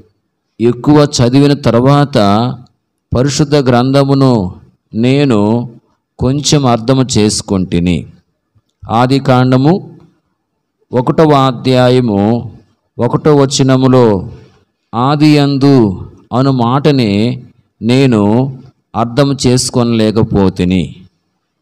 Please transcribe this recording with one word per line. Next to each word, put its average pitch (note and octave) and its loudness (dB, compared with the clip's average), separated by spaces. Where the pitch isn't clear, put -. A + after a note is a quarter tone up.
ఎక్కువ B2 2
చదివిన C#3 2
తర్వాత C#3 0
పరిశుద్ధ C#3 -2
గ్రంథమును C3 0
నేను A#2+ 0
కొంచెం C#3 -2
అర్థము B2 0
చేసుకొంటిని. F2+ -2
ఆది B2+ 0
కాండము C3 0
ఒకటవ D3 0
అధ్యాయము B2 0
ఒకటో D3+ 0
వచనములో C3 2
"ఆది C#3+ 0
యందు" C#3 2
అను C3+ 0
మాటనే B2 -2
నేను A#2+ 0
అర్థం B2 -2
చేసుకొనలేకపోతిని. G#2+ -2